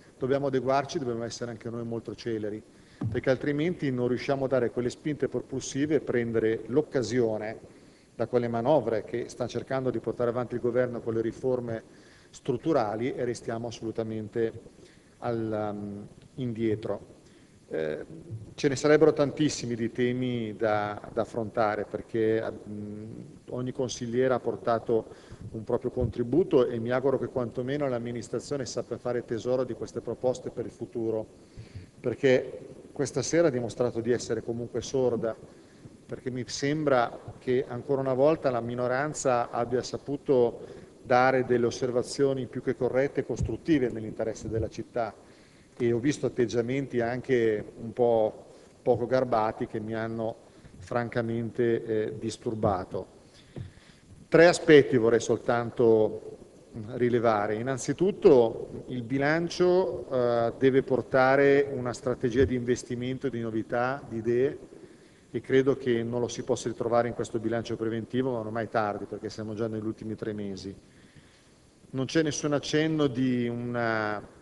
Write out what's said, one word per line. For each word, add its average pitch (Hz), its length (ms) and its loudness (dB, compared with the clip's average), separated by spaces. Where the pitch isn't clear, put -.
dobbiamo 139 300 0
adeguarci, 135 500 0
dobbiamo 120 260 -4
essere 117 280 -8
anche 113 180 -10
noi 120 140 -6
molto 113 300 -6
celeri, 107 480 -4
perché - 220 0
altrimenti 147 600 0
non 123 180 0
riusciamo 135 360 0
a 127 40 0
dare 123 220 2
quelle 120 200 -2
spinte 143 380 -4
propulsive 135 680 -2
e 120 40 4
prendere 113 680 0
l'occasione 113 920 0
da 113 120 -2
quelle 120 220 0
manovre 117 560 2
che 120 240 -6
sta - 180 -6
cercando 127 440 -4
di 113 80 -4
portare 120 320 -2
avanti 120 240 -4
il 117 60 -4
governo 120 400 0
con 113 140 -4
le 113 80 0
riforme 117 600 -4
strutturali 123 840 -2
e 135 100 -4
restiamo 117 440 -6
assolutamente 110 840 -4
al, 110 540 -4
um, 101 340 -10
indietro. 110 840 -4
Eh, 78 320 -4
ce - 140 0
ne 135 60 2
sarebbero 151 380 6
tantissimi 139 640 0
di 113 160 -4
temi 123 640 -2
da, 104 440 0
da 113 100 0
affrontare, 107 640 0
perché, 110 580 0
mm, 104 420 -10
ogni 127 220 -6
consigliere 123 640 0
ha 117 60 0
portato 113 680 0
un 110 120 -8
proprio 123 260 -2
contributo 127 760 2
e 120 120 -4
mi 113 120 -4
auguro 127 280 2
che 113 100 -4
quantomeno 131 600 -4
l'amministrazione 120 800 -6
sappia 113 320 -8
fare 120 260 -4
tesoro 123 400 -2
di 120 100 -6
queste - 260 -8
proposte 123 500 -4
per 120 140 -6
il 104 80 -10
futuro, 113 520 -4
perché - 800 0
questa 135 300 -2
sera 165 260 4
ha - 20 4
dimostrato 120 500 -2
di 117 120 0
essere 113 300 -2
comunque 117 400 -4
sorda, 117 520 0
perché - 240 -8
mi 123 160 -6
sembra 139 720 2
che 127 280 0
ancora 131 340 -2
una 135 120 0
volta 143 380 4
la 120 100 0
minoranza 123 880 0
abbia 120 320 0
saputo 123 840 0
dare 127 460 4
delle 120 200 4
osservazioni 127 800 0
più - 160 -8
che 127 140 -2
corrette 131 440 0
e - 60 -4
costruttive 120 640 0
nell'interesse 110 600 -6
della 110 180 -2
città, 113 460 -6
e 120 140 2
ho 120 60 2
visto 135 280 0
atteggiamenti 120 720 0
anche 117 640 0
un 117 140 -10
po' 113 520 2
poco 123 240 4
garbati 123 600 2
che 113 140 -6
mi 107 140 -6
hanno 113 420 -4
francamente, 117 1080 0
eh, 110 340 -2
disturbato. 107 1000 -4
Tre 165 180 8
aspetti 151 500 8
vorrei 113 240 6
soltanto 113 1160 2
rilevare. 113 640 2
Innanzitutto 131 1300 4
il 123 140 -6
bilancio, 170 1080 2
eh, 120 460 2
deve 131 260 6
portare 139 880 4
una 123 200 -4
strategia 123 520 2
di 123 100 0
investimento, 123 720 -2
di 117 120 -4
novità, 120 680 -2
di 113 100 -6
idee, 120 400 0
e 123 80 -4
credo 131 360 4
che 117 260 0
non 117 180 -2
lo 117 80 0
si - 140 -8
possa 120 260 -2
ritrovare 117 400 0
in 113 60 -6
questo 117 240 -6
bilancio 110 380 -4
preventivo, 113 560 -2
ma 120 60 -4
ormai 110 280 -4
è - 20 -10
tardi 101 360 -2
perché 104 260 -10
siamo 110 240 -8
già 113 120 -2
negli 110 180 -4
ultimi 110 300 -6
tre 110 180 -6
mesi. 98 420 -8
Non 131 160 -4
c'è 165 160 2
nessun 147 300 -2
accenno 151 540 2
di 123 420 0
una 117 720 -2